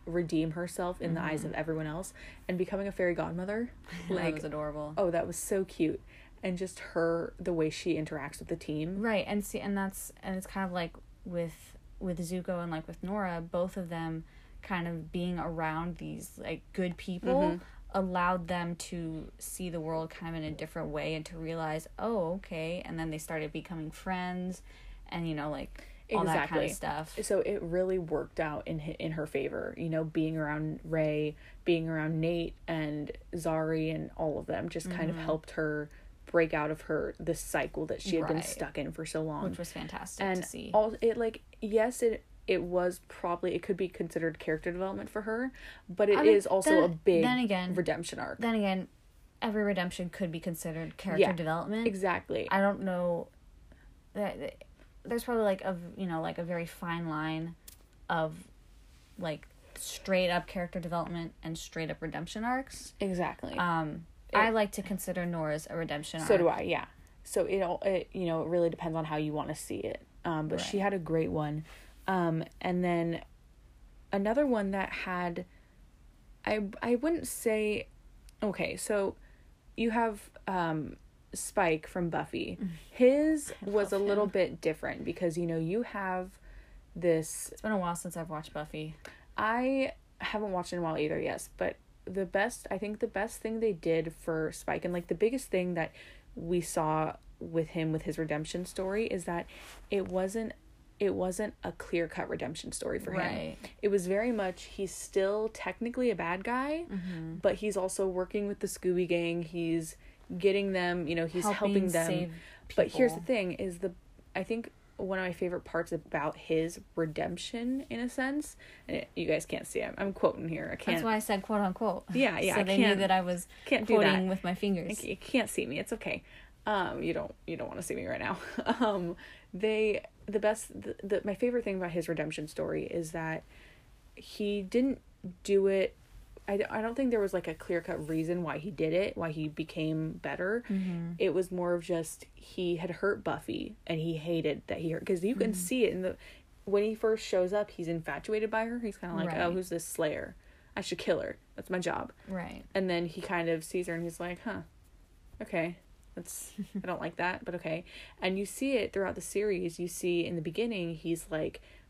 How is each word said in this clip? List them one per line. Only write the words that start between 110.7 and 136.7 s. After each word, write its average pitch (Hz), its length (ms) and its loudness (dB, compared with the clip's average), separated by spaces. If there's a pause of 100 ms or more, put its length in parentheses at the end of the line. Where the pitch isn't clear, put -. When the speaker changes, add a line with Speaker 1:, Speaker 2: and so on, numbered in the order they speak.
Speaker 1:
them, 175 340 2
you 165 80 0
know, 165 120 2
he's 175 180 0
Speaker 2:
Helping 208 140 4
Speaker 1:
helping 196 340 4
them. 165 140 4
Speaker 2:
save 175 260 0 (420)
Speaker 1:
But - 140 6
here's - 240 6
the - 80 -6
Speaker 2:
people. - 140 -8
Speaker 1:
thing, 185 180 2
is 180 260 -4
the, 180 140 -2 (420)
I 185 80 -2
think 226 280 -4 (280)
one 190 220 -2
of 185 40 0
my 180 80 0
favorite 175 320 -2
parts 170 280 -2
about 156 440 -2
his 165 440 0 (160)
redemption, 180 920 -2
in 233 120 -4
a 247 80 -2
sense, 277 480 -2 (320)
and - 100 -2
it, - 160 -6
you 170 120 -2
guys 151 200 2
can't - 200 -6
see - 120 -4
him. - 180 -2
I'm 196 160 -2
quoting 170 360 2
here. 156 240 -4
I - 40 -6
can't. - 200 0
Speaker 2:
That's 320 80 0
why 220 100 4
I 214 60 2
said 202 220 0
quote 214 180 2
unquote. 190 520 0
Speaker 1:
Yeah, 247 280 4
yeah, 190 160 2
Speaker 2:
So 208 40 6
Speaker 1:
I 196 40 2
Speaker 2:
they 196 120 4
Speaker 1:
can't, 202 200 8
Speaker 2:
knew 190 60 2
that 190 100 4
I 185 80 6
was 180 260 -2 (180)
Speaker 1:
can't 214 220 2
do 220 80 8
Speaker 2:
quoting 196 320 6
Speaker 1:
that. - 20 2
Speaker 2:
with 190 140 0
my 185 120 0
fingers. 190 360 0
Speaker 1:
You 214 60 -4
c-, - 140 -6
you 190 60 -4
can't 226 320 2
see - 160 -2
me. - 140 -4
It's - 160 -4
okay. - 300 -6 (420)
Um, 185 360 0
you 165 120 0
don't, - 180 -4 (140)
you 165 100 -4
don't - 120 -6
wanna - 140 -8
see - 120 -6
me - 120 -6
right 117 140 -2
now. - 160 -2 (220)
<laughs> - 220 0
Um, 190 360 2 (380)
they, 214 480 2 (240)
the 208 140 0
best, 214 380 0
the, 196 240 -8
the, 196 220 0
my 202 120 -2
favorite 240 280 2
thing 196 120 -2
about 180 160 -2
his 165 160 0
redemption 156 400 -2
story 156 360 -2
is 165 280 -4
that 160 320 -4 (720)
he 202 480 -4
didn't 247 380 2 (440)
do 196 240 6
it. 196 280 2 (500)
I, 202 140 0 (100)